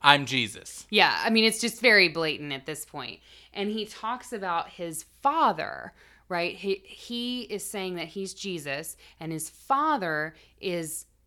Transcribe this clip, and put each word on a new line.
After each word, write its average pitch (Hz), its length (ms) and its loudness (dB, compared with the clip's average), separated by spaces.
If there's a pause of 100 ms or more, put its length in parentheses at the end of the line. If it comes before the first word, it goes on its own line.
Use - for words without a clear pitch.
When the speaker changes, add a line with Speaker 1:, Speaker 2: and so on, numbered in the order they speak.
Speaker 1:
I'm 143 240 8
Jesus." 117 640 -4
Speaker 2:
Yeah, 160 340 6
I 226 60 2
mean, 220 160 6
it's 220 160 2
just 226 200 -4
very 208 280 8
blatant 147 420 -4
at 135 140 -8
this 156 180 -8
point. 123 360 -12 (340)
And 202 160 -4
he 214 160 -4
talks 233 480 -8
about 180 360 -2
his 165 340 -10 (180)
father, 262 720 0 (360)
right? 175 260 -2
He, 190 200 -2 (100)
he 240 560 -8
is 202 280 -8
saying 190 260 -6
that 165 120 -8
he's 190 260 -8
Jesus 156 640 -8 (240)
and 160 140 -8
his 156 160 -6
father 190 880 0 (260)
is 170 440 -6 (220)